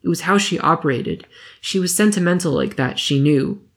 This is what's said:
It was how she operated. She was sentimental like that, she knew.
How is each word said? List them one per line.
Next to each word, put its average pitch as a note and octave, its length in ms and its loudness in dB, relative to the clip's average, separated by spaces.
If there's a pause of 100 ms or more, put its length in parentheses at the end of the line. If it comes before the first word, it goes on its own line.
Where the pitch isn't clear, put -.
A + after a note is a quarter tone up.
It - 40 -4
was E3+ 140 -2
how G3 180 2
she G3 180 -2
operated. D3 680 -2 (320)
She - 200 -4
was F3+ 160 -2
sentimental F3+ 560 2
like C#3 240 -2
that, C3 220 -2
she C#3 220 0
knew. C3+ 440 2 (120)